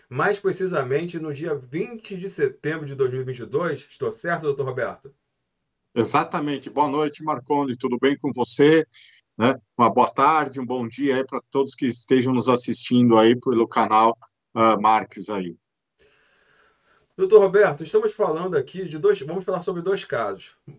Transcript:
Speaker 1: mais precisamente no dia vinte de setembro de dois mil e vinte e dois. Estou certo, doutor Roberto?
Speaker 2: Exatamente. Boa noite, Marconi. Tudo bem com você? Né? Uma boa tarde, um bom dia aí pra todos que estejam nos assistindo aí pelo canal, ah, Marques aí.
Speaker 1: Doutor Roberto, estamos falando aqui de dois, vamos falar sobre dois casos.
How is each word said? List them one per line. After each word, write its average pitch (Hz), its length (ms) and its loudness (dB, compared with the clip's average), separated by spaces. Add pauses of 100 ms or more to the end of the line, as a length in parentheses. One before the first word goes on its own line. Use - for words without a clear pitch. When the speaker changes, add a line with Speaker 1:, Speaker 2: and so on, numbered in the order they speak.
Speaker 1:
mais 175 320 -2
precisamente 170 800 -4
no 156 140 -8
dia 151 220 -6
vinte 190 600 -10
de 185 140 -10
setembro 156 560 -4
de 139 100 -12
dois 127 160 0
mil 127 80 -6
e 127 60 -8
vinte 123 140 -10
e 113 60 -12
dois. 139 440 -4
Estou - 200 -6
certo, 170 340 -6
doutor 143 220 -2
Roberto? 123 480 -8 (800)
Speaker 2:
Exatamente. 147 760 -2
Boa 139 180 0
noite, 151 340 -4
Marconi. 143 560 -4
Tudo 123 220 -4
bem 135 180 0
com 139 140 -4
você? 147 560 4 (500)
Né? 127 220 2 (180)
Uma 117 120 4
boa 113 200 2
tarde, 139 520 0
um 123 40 -8
bom 123 220 -4
dia 131 300 -2
aí 131 80 -2
pra 131 160 -8 (100)
todos 139 240 -2
que 139 120 -2
estejam 127 460 0
nos 120 140 0
assistindo 120 680 2
aí 113 200 6
pelo 117 300 0
canal, 113 500 2 (360)
ah, 113 260 2
Marques 104 500 0
aí. 92 280 -6 (1600)
Speaker 1:
Doutor 190 260 6
Roberto, 180 420 4
estamos 214 280 0
falando 175 460 -2
aqui 170 280 -4
de 156 120 -10
dois, 196 240 0
vamos 180 220 -8
falar 185 180 -4
sobre 175 220 -6
dois 190 200 -4
casos. 104 540 -8 (220)